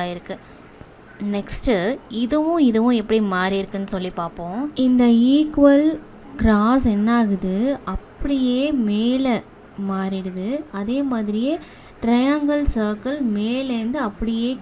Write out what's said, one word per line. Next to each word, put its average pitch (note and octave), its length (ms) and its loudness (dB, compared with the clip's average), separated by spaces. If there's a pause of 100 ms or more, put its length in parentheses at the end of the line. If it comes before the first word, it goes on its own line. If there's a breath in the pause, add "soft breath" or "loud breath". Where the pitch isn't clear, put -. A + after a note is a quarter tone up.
ஆயிருக்கு. F3 340 -8 (1000 loud breath)
நெக்ஸ்ட்டு G3+ 400 -2 (480)
இதுவும் D4+ 460 0
இதுவும் A#3 320 2
எப்படி A3 180 0 (140)
மாறி F#3 280 0
இருக்குன்னு G3 340 -8
சொல்லி F#3 160 -6 (100)
பார்ப்போம். F3 400 -8 (240)
இந்த B3 200 4 (300)
ஈக்குவல் D4 520 6 (540)
கிராஸ் A3 540 4
என்ன G#3+ 160 2 (100)
ஆகுது, F#3+ 340 0 (400)
அப்படியே C4 640 -2 (280)
மேலே A#3+ 460 0 (560)
மாறிடுது. F#3+ 580 -6 (320)
அதே A#3 180 -4 (140)
மாதிரியே A3 400 -2 (500 loud breath)
ட்ரையாங்கிள் C#4+ 600 2 (100)
சர்க்கிள் G#3+ 420 -4 (200)
மேலேருந்து A#3+ 720 -4
அப்படியே A3+ 440 -4 (100)